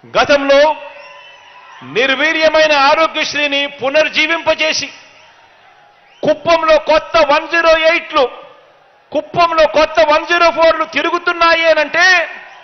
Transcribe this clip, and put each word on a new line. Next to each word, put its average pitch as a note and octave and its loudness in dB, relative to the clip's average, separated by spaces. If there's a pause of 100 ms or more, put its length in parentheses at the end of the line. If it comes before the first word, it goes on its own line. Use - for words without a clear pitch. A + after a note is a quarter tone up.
(180)
గతంలో C#4 2 (1040)
నిర్వీర్యమైన D4+ 0
ఆరోగ్యశ్రీని D4 0
పునర్జీవింపజేసి D4+ -2 (1300)
కుప్పంలో D#4+ 0
కొత్త D4+ 0
వన్ D#4 0
జీరో E4 2
ఎయిట్లు, D#4+ 0 (840)
కుప్పంలో D#4+ 0
కొత్త D#4 0
వన్ D#4 2
జీరో E4+ 2
ఫోర్లు D#4+ 0
తిరుగుతున్నాయి E4 -2
అనంటే, D#4+ 0 (360)